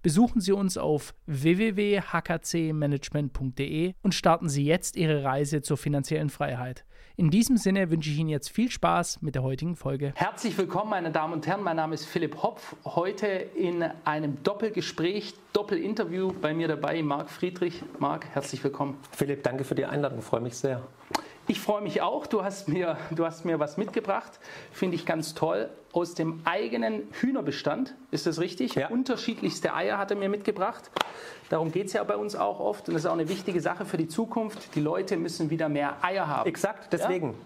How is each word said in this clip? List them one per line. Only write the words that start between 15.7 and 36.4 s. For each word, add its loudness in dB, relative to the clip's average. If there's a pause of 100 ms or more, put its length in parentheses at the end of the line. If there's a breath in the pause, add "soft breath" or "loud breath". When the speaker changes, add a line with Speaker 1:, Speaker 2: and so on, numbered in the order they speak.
Speaker 1:
bei 2
mir 0
dabei, 0
Marc 0
Friedrich. -4 (160)
Marc, -2
herzlich -4
willkommen. -2 (160)
Speaker 2:
Philipp, 0
danke -2
für -2
die 0
Einladung. -2
Freue 0
mich -6
sehr. -2 (680 loud breath)
Speaker 1:
Ich -2
freue 0
mich 0
auch. 0
Du 0
hast -4
mir, 0 (140)
du 0
hast -6
mir 2
was 0
mitgebracht. -2 (340 loud breath)
Finde 0
ich -2
ganz -2
toll. 0 (240)
Aus 0
dem -2
eigenen 0
Hühnerbestand. -2 (160)
Ist -2
das 0
richtig? -2
Speaker 2:
Ja. 2
Speaker 1:
Unterschiedlichste 0
Eier 2
hat 0
er 2
mir 0
mitgebracht. 0 (600 loud breath)
Darum 2
geht's -2
ja 2
bei 2
uns -2
auch 0
oft. -2
Und 0
das 2
ist 2
auch 4
eine 0
wichtige 0
Sache 0
für -4
die 2
Zukunft. -2
Die 2
Leute 2
müssen 0
wieder 0
mehr 0
Eier 0
haben. 0